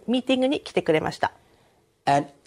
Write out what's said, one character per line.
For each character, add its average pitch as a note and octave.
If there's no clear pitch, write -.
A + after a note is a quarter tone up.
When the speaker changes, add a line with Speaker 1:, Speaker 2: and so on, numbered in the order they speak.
Speaker 1:
ミ B3
ー -
テ C4
ィ B3+
ン B3+
グ B3+
に C#4+
来 -
て F3+
く E3+
れ D#3
ま -
し -
た。 -
Speaker 2:
And C#3+